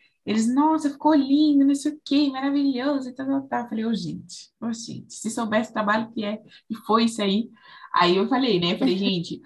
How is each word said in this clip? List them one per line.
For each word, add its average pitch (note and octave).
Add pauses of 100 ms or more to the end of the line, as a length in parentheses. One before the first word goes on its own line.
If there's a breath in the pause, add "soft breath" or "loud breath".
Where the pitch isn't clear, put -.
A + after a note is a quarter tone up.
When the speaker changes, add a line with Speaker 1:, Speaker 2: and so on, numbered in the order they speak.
(260 soft breath)
Speaker 1:
eles, A3
"Nossa, D4+
ficou D4+
lindo, C#4
não C#4
sei D4+
o D4+
quê, C#4+
maravilhoso", C4+
e B3
tal, C4+
tal, C4+
tal. A#3+
Falei, A3
"Ô, A#3
gente, - (100)
ô, A#3
gente, -
se -
soubesse A3+
o -
trabalho A3
que -
é, G#3+ (300 loud breath)
que A3 (100)
foi A3+
isso A3+
aí." G3+ (460 loud breath)
Aí F3
eu G#3+
falei, C4
né? E3+
Falei, F#3
Speaker 2:
<laughs> -
Speaker 1:
"Gente, F#3+